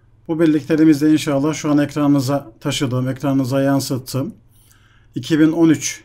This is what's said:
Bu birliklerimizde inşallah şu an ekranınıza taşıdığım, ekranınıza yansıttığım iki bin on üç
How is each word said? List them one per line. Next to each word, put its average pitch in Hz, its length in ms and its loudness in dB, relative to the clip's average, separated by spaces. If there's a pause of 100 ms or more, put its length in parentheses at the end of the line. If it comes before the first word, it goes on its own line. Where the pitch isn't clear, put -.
(280)
Bu 160 120 -4
birliklerimizde 156 720 2
inşallah 147 420 0
şu 151 160 -4
an 147 80 2
ekranınıza 143 840 0
taşıdığım, 127 480 -4
ekranınıza 135 540 -2
yansıttığım 139 720 -4 (800)
iki 147 260 -2
bin 156 120 4
on 165 160 4
üç - 360 -2